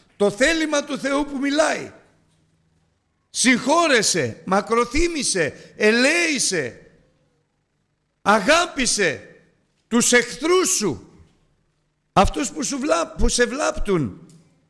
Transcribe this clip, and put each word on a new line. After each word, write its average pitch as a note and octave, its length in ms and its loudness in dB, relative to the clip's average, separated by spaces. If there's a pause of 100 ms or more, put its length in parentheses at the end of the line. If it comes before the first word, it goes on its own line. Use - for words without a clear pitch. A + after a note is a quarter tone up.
(180)
το G3+ 120 2
θέλημα D4 540 0
του D4 140 -8
Θεού C#4 280 -2
που C#4+ 120 -10
μιλάει, C#4 540 -2 (1400)
συγχώρεσε, B3 1160 0
μακροθύμησε, A3+ 1300 -2
ελέησε, A#3+ 1160 0 (1300)
αγάπησε G#3+ 1120 0 (520)
τους A#3 240 2
εχθρούς D#4 580 2
σου, D3 340 -2 (1120)
αυτούς G#3 380 2
που D4 120 -8
σου C4 140 -6
βλά-, D#4+ 400 -2
που A3+ 120 4
σε A#3+ 160 0
βλάπτουν. G3+ 840 -4 (420)